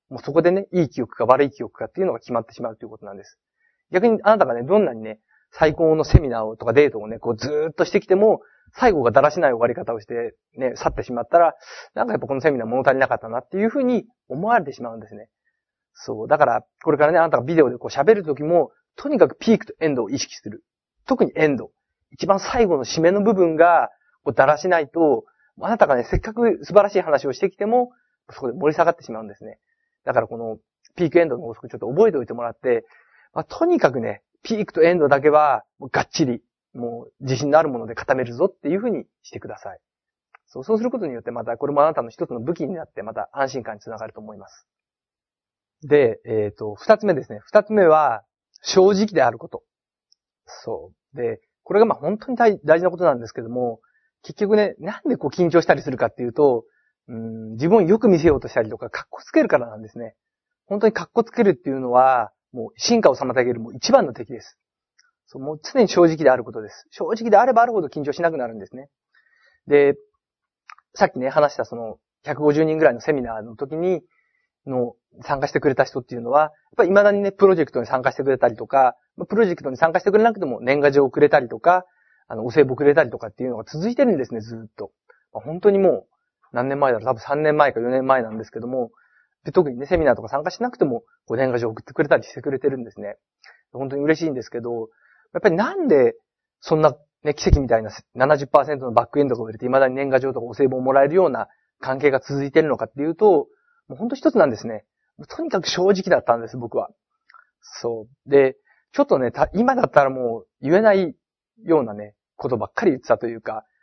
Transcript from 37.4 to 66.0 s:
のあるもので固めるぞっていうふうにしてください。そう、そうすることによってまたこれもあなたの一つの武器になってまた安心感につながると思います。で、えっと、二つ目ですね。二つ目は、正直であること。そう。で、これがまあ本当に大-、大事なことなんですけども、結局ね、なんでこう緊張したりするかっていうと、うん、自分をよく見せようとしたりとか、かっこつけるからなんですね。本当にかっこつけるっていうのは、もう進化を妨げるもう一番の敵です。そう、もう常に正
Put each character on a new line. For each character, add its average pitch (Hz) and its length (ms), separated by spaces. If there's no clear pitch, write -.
の 151 80
あ 160 40
る 160 60
も 123 100
の 113 80
で 117 80
固 - 200
め 127 80
る 120 100
ぞ 143 120
っ - 160
て 143 80
い 170 60
う 202 40
ふ 226 60
う 240 40
に 147 160
し - 80
て - 80
く - 80
だ 107 100
さ 95 160
い。 - 60
そ 131 140
う、 - 20
そ 220 120
う - 20
す 220 60
る 247 80
こ 262 80
と 185 80
に 131 60
よ 117 60
っ 117 40
て 120 80
ま 117 140
た 117 120
こ 143 100
れ 143 60
も 143 80
あ 147 40
な 160 80
た 143 80
の 117 80
一 - 180
つ - 40
の 120 80
武 143 160
器 220 120
に 202 60
な 160 100
っ - 40
て - 160
ま 110 100
た 107 200
安 139 160
心 127 140
感 110 120
に 104 60
つ - 80
な 113 80
が 110 100
る 107 60
と 113 60
思 107 140
い 101 40
ま 98 100
す。 - 200
で、 131 380
え 107 260
っ - 40
と、 104 200
二 214 220
つ 220 80
目 190 80
で 127 100
す - 80
ね。 107 120
二 214 200
つ 214 100
目 202 120
は、 147 380
正 190 300
直 208 160
で 165 160
あ 123 80
る 127 60
こ 165 120
と。 - 140
そ 95 460
う。 120 40
で、 117 240
こ - 100
れ 202 60
が 226 60
ま 214 100
あ - 20
本 180 200
当 262 140
に 233 60
大-、 220 260
大 156 160
事 175 40
な 180 80
こ 175 60
と 180 60
な 156 100
ん 123 60
で 117 80
す - 60
け 127 80
ど 113 80
も、 120 300
結 - 160
局 208 160
ね、 208 240
な 185 240
ん 311 60
で 240 80
こ 143 140
う - 40
緊 175 140
張 165 120
し - 40
た 175 80
り 139 80
す - 80
る 131 80
か 117 100
っ - 80
て - 60
い 123 60
う 117 60
と、 135 300
う 123 60
ん、 113 400
自 123 140
分 214 120
を - 20
よ 180 160
く 233 100
見 180 120
せ 160 80
よ 143 100
う - 20
と - 80
し - 60
た 123 80
り 113 80
と 110 80
か、 117 120
か - 160
っ - 40
こ - 140
つ - 80
け 320 100
る 233 80
か 151 80
ら 120 100
な 107 100
ん 110 40
で 110 80
す - 80
ね。 117 180
本 202 120
当 220 80
に 214 60
か - 120
っ - 60
こ 226 120
つ - 80
け 240 120
る 202 80
っ 147 40
て - 140
い 135 40
う 135 60
の 127 120
は、 123 400
も 117 160
う - 100
進 233 240
化 170 80
を 127 60
妨 127 180
げ 123 180
る 120 80
も 113 120
う 135 40
一 127 160
番 240 140
の 127 80
敵 117 180
で 117 100
す。 - 160
そ - 140
う、 - 20
も 147 120
う 151 100
常 - 160
に 208 80
正 175 180